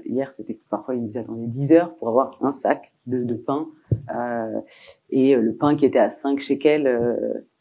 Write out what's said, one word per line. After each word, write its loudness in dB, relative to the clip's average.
hier, -4
c'était -10
que -20
parfois -4
ils -6
attendaient -8
dix 0
heures 4
pour -8
avoir 2
un 0
sac -2
de, -2
de -2
pain, -6
euh, -4
et, 4
euh, 4
le 2
pain 2
qui 2
était 4
à 4
cinq -2
shekels, 2
euh, 0